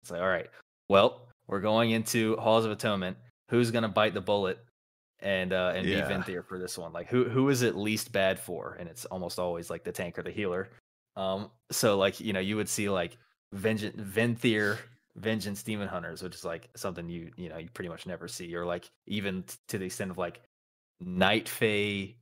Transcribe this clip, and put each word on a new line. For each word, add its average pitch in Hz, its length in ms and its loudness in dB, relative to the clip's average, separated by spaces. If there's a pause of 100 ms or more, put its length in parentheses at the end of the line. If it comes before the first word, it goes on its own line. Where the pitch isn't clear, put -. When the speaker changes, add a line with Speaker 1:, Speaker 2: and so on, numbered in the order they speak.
Speaker 1:
It's - 80 -16
like, 85 100 -4
all 92 80 2
right, 90 220 0 (380)
well, 101 400 6 (180)
we're 101 140 -2
going 110 300 4
into 113 460 2
Halls 113 280 6
of 110 80 -2
Atonement. 98 440 -2 (320)
Who's 120 220 4
gonna 113 180 0
bite 107 260 4
the 101 60 -2
bullet 98 380 2 (640)
and, 92 320 0
uh, 90 220 2
and 92 140 0
Speaker 2:
Yeah. - 20 2
Speaker 1:
be 85 120 2
Venthyr 90 440 -4
for 92 120 -10
this 90 180 -8
one? 85 160 -10
Like, 85 160 -8
who, 123 200 4
who 131 200 4
is 127 140 4
it 107 140 2
least 107 360 -2
bad 95 260 4
for? 82 360 -8
And 87 160 -12
it's - 160 -14
almost 90 320 -6
always, 85 320 -4
like, 85 140 -8
the 87 80 -6
tank 87 260 -6
or 90 40 -8
the 87 100 -6
healer. 95 380 -4 (460)
Um, 95 340 -4 (200)
so, 107 260 4
like, 98 240 2
you 110 140 -4
know, 95 60 0
you 101 160 -2
would 104 120 -2
see, 101 220 -2
like, 87 260 -2 (360)
Vengeance, 104 440 -2
Venthyr, 107 840 2 (360)
Vengeance 104 480 -4
Demon 104 240 -4
Hunters, 85 360 -8
which 90 120 -10
is, - 100 -16
like, 85 320 -8
something 87 320 -6
you, 85 280 -10
you 87 120 -10
know, 80 100 -12
you 82 120 -12
pretty 92 180 -10
much 82 180 -12
never 87 200 -10
see, 85 300 -10
or, 87 100 -4
like, 87 240 -4 (160)
even 98 380 -4
t-, - 120 -16 (120)
to 107 100 -4
the 95 80 -6
extent 95 240 -6
of, 87 80 -8
like, 87 240 -6 (580)
Night 92 480 4
Fae 104 720 0